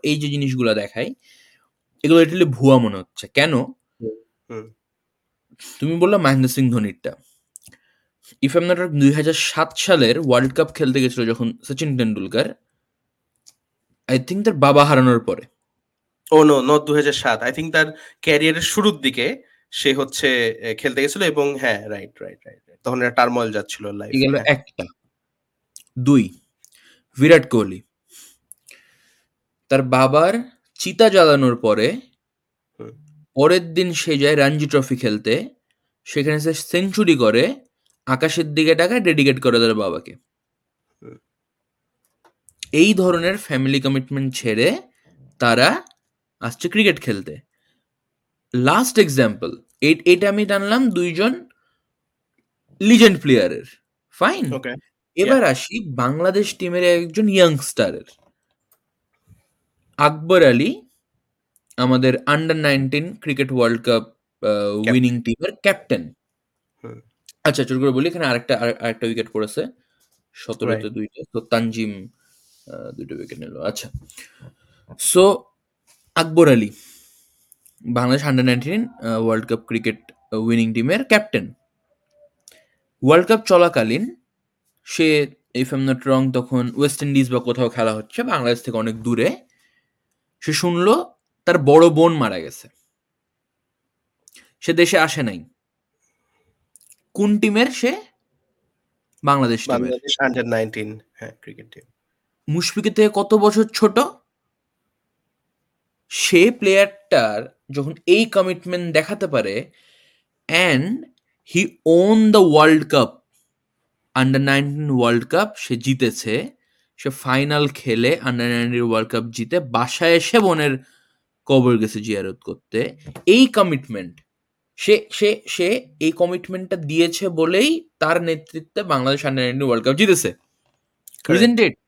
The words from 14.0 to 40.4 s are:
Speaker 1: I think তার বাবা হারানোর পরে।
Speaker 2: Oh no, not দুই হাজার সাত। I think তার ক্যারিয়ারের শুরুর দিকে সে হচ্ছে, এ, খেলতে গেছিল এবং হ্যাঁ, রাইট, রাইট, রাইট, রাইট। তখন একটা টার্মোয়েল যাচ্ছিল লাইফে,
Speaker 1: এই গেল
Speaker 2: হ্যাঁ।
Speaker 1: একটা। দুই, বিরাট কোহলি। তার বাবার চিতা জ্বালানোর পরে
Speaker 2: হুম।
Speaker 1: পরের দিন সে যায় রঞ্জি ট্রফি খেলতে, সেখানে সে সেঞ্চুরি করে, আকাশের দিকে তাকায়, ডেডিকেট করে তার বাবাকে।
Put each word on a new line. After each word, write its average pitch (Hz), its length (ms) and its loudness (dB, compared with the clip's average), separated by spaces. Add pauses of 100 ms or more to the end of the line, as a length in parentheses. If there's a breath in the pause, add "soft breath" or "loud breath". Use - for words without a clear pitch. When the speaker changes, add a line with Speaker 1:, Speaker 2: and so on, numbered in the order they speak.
Speaker 1:
I 131 100 0
think 185 260 -6
তার 220 100 2
বাবা 143 300 6
হারানোর 127 400 4
পরে। - 180 -6 (880)
Speaker 2:
Oh 156 120 8
no, 147 220 6
not 151 180 2
দুই 147 120 0
হাজার 143 160 2
সাত। 113 300 -2
I 127 100 -4
think 160 200 -8
তার 156 140 2 (340 loud breath)
ক্যারিয়ারের 160 420 0
শুরুর 170 380 -2
দিকে 135 420 -4 (280 soft breath)
সে - 240 0
হচ্ছে, 131 540 -2
এ, 113 260 -8
খেলতে 131 280 -4
গেছিল 143 200 -4
এবং 143 360 -2
হ্যাঁ, 110 300 -4
রাইট, 101 340 -14
রাইট, 90 240 -18
রাইট, - 220 -20
রাইট। - 160 -20
তখন 127 180 -4
একটা 120 120 -2
টার্মোয়েল 120 380 0
যাচ্ছিল 104 400 -10
লাইফে, 104 240 -8
Speaker 1:
এই 131 60 2
গেল 139 120 0
Speaker 2:
হ্যাঁ। 113 120 -4
Speaker 1:
একটা। 139 380 -2 (1120)
দুই, 123 400 2 (800 soft breath)
বিরাট 151 320 6
কোহলি। 98 320 -2 (1900 soft breath)
তার 135 140 0
বাবার 135 520 2 (440)
চিতা 214 300 2
জ্বালানোর 147 480 4
পরে 117 440 0 (800)
Speaker 2:
হুম। - 100 -18 (440)
Speaker 1:
পরের 165 400 2
দিন 180 180 0
সে 156 260 -2
যায় 143 180 2
রঞ্জি 147 300 2
ট্রফি 135 300 0
খেলতে, 117 520 -2 (560)
সেখানে 151 360 -2
সে 160 140 -2
সেঞ্চুরি 180 640 0
করে, 123 380 2 (520)
আকাশের 156 480 -2
দিকে 156 200 2
তাকায়, 180 260 0
ডেডিকেট 143 420 2
করে 117 160 2
তার 113 160 2
বাবাকে। 92 400 -8 (880)